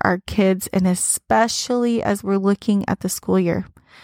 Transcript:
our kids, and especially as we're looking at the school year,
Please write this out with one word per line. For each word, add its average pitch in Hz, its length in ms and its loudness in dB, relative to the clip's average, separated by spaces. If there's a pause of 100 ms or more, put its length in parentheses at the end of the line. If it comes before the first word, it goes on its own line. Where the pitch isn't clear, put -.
our 185 200 2
kids, 190 440 0
and 190 160 2
especially 226 1160 0
as 202 200 -2
we're 196 140 0
looking 196 520 0
at - 120 -4
the - 80 -4
school 190 320 0
year, 175 240 0 (400)